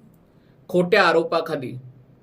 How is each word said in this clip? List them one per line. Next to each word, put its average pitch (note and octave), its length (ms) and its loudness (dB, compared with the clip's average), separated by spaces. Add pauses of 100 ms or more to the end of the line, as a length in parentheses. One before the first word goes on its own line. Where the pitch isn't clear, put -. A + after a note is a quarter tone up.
(720)
खोट्या F3+ 320 2
आरोपाखाली E3 680 0 (520)